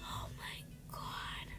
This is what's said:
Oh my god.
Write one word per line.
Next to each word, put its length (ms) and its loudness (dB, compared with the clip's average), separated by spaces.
Oh 240 2
my 200 0
god. 560 2